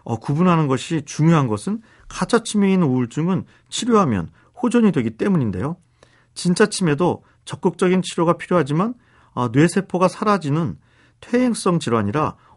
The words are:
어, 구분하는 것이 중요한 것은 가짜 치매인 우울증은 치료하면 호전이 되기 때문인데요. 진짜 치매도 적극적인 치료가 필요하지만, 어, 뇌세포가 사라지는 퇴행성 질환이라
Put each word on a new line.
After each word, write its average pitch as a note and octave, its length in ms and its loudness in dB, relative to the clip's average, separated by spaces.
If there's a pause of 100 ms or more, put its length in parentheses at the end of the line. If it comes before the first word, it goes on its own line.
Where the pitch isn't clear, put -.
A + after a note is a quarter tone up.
어, A#2 120 -6
구분하는 D#3+ 520 0
것이 C3+ 380 -2
중요한 D3+ 420 2
것은 F#3 320 -4 (280)
가짜 A3 320 -2
치매인 G3 420 0
우울증은 C3+ 640 -2 (240)
치료하면 D3+ 580 0 (340)
호전이 A3+ 300 2
되기 A2+ 240 -2
때문인데요. C3+ 640 -2 (560)
진짜 F3+ 320 2
치매도 D#3+ 580 -2 (220)
적극적인 F#3 560 0
치료가 E3+ 320 0
필요하지만, E3 580 -2 (400)
어, B2 160 -4
뇌세포가 F3 600 2
사라지는 D#3+ 680 -2 (460)
퇴행성 A#3 560 0
질환이라 A2+ 580 -2 (200)